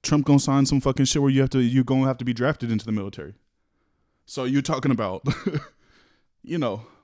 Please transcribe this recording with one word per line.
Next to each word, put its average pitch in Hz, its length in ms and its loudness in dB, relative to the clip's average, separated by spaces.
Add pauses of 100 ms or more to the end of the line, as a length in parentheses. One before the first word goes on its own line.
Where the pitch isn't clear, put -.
Trump 139 220 0
gonna 139 140 6
sign 139 260 2
some 131 160 2
fucking 135 240 0
shit 143 160 0
where 139 100 2
you 135 100 4
have 131 100 2
to, 135 100 2
you 127 220 4
gonna 131 220 2
have 131 120 -2
to 123 80 -8
be 123 80 -2
drafted 123 380 -2
into 107 140 -2
the 113 60 -6
military. 98 420 -8 (920)
So - 180 -8
you're 135 180 2
talking 135 300 0
about, 104 320 -2 (640)
<laughs> - 580 -20
you 170 140 -6
know, 113 280 -4 (180)